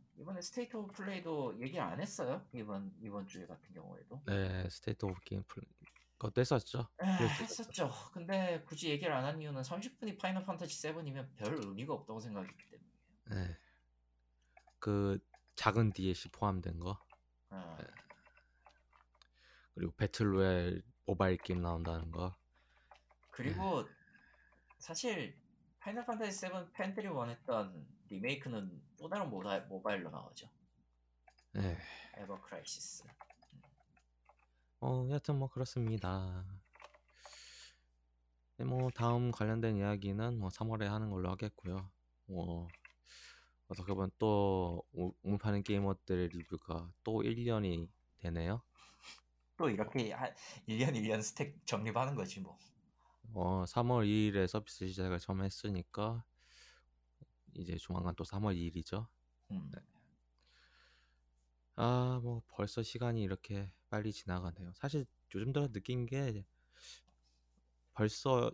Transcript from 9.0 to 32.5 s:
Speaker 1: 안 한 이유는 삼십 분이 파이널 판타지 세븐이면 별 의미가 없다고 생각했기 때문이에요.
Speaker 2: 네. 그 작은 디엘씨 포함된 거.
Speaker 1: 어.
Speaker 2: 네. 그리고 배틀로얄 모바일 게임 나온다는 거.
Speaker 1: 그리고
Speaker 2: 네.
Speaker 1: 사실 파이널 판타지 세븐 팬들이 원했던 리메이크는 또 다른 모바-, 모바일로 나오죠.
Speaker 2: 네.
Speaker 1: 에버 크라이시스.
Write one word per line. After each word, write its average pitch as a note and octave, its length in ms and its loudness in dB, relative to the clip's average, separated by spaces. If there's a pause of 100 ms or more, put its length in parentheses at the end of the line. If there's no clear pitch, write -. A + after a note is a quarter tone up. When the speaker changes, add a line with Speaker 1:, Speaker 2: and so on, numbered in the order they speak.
Speaker 1:
안 C3 100 2
한 D#3 160 -2
이유는 C#3+ 240 -4
삼십 G3+ 340 -6
분이 G#3 200 -4
파이널 F#3 260 0
판타지 F3 340 -4
세븐이면 D3 560 -4
별 G#2+ 200 0 (100)
의미가 A2+ 300 -4
없다고 A2 260 -6
생각했기 G#2+ 480 -8
때문이에요. - 260 -20 (540)
Speaker 2:
네. E2+ 100 -8 (1200)
그 G2+ 400 4 (380)
작은 A2 380 6
디엘씨 F#2 340 0
포함된 F2+ 500 0
거. F2+ 220 -4 (480)
Speaker 1:
어. F2 320 -10
Speaker 2:
네. D2 60 -10 (1900)
그리고 F2 220 -2
배틀로얄 F#2 840 4 (240)
모바일 F#2 320 6
게임 F2+ 240 0
나온다는 E2 480 0
거. F2+ 260 -4 (920)
Speaker 1:
그리고 F#3 540 0
Speaker 2:
네. - 60 -18 (880)
Speaker 1:
사실 E3 600 -4 (400)
파이널 A3+ 260 -6
판타지 A3 280 -2
세븐 F3+ 400 -6
팬들이 G3 360 -2
원했던 A#2 800 -2 (240)
리메이크는 G#2 720 -4 (160)
또 D3+ 100 -10
다른 F#3 220 -2
모바-, G2 380 0
모바일로 F#2+ 420 -2
나오죠. - 400 -12 (1000)
Speaker 2:
네. F#2 260 0 (380)
Speaker 1:
에버 G2 260 -10
크라이시스. - 600 -10 (500)